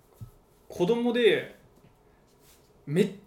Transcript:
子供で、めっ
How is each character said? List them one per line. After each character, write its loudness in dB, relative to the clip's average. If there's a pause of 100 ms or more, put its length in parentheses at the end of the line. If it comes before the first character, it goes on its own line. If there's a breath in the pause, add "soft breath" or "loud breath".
(680)
子 -4
供 0
で、 0 (1300)
め 2
っ -2 (160)